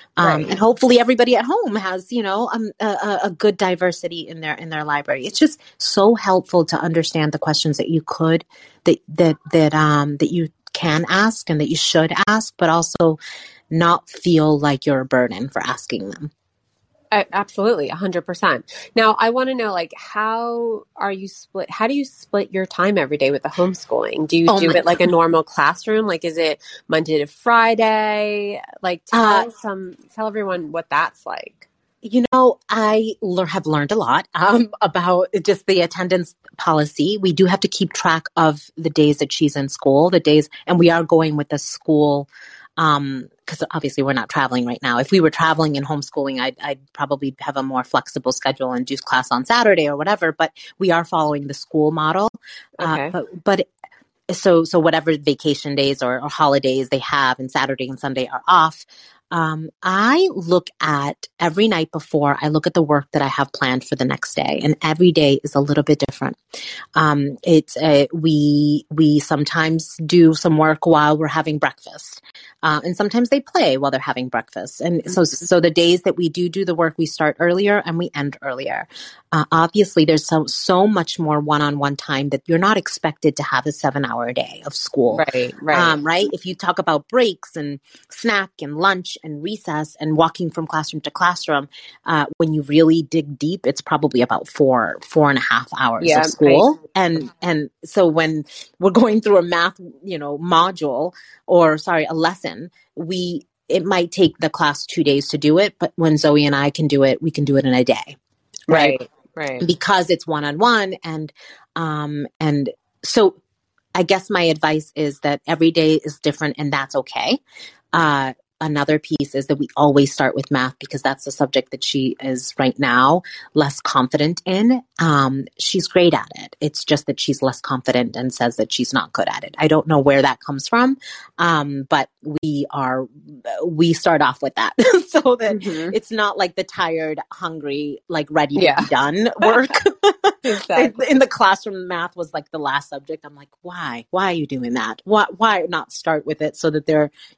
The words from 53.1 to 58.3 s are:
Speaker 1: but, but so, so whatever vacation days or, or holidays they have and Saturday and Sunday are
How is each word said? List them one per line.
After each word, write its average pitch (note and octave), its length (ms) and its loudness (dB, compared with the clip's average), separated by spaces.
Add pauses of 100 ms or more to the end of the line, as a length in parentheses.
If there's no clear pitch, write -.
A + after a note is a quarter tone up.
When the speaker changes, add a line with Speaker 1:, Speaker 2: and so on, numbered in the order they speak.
Speaker 1:
but, F3 320 -10
but G3 240 0 (640)
so, F3 320 4
so E3 160 0
whatever D#3+ 380 2
vacation C#3+ 580 -4
days C#3 260 0
or, B2+ 200 -2
or D3 80 -8
holidays C3+ 600 0
they C3+ 100 0
have C3 400 0
and C3 120 -10
Saturday C3+ 380 -4
and C3 100 -12
Sunday C3 280 -6
are B2+ 200 -10